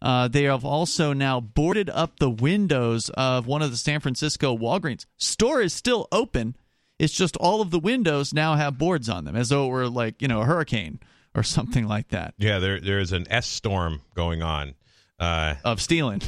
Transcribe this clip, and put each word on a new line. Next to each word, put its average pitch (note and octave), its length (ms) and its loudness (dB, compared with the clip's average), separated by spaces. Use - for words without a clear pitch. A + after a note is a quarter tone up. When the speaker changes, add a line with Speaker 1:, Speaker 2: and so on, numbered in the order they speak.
Speaker 1:
uh, B2+ 280 2
they C#3+ 140 2
have C3+ 200 2
also D3+ 480 0
now C3+ 300 0
boarded E3 480 0
up D#3+ 300 -2
the C#3 120 4
windows B2 840 2
of B2+ 300 0
one C#3+ 160 0
of D3 80 0
the A#2+ 80 -6
San D3+ 220 0
Francisco C#3 580 0
Walgreens. B2+ 480 -2
Store C4 440 0
is F3+ 120 0
still A#3+ 380 0
open. C3 440 0
It's D#3 160 2
just F#3 220 0
all G#3 260 2
of F#3+ 80 0
the E3+ 100 2
windows D#3+ 540 2
now D#3 220 2
have C#3+ 220 0
boards D3+ 320 0
on F2+ 160 -4
them, D2 100 -6
as A#2 140 0
though C#3+ 160 4
it B2+ 40 0
were, B2+ 200 0
like, A#2+ 320 -4
you C#3 80 0
know, A2 120 2
a A2+ 40 2
hurricane B2 540 0
or A2 80 2
something B2 420 0
like G#2 220 -4
that. E2 300 -6
Speaker 2:
Yeah, G2+ 220 2
there, F#2+ 200 0
there G2 200 -2
is F2+ 120 -2
an F2 180 -4
S A#2 160 0
storm F2 560 -4
going E2+ 260 -2
on. D2 320 -4
Uh, D#2+ 360 0
Speaker 1:
Of A2+ 160 -2
stealing. C#3 460 0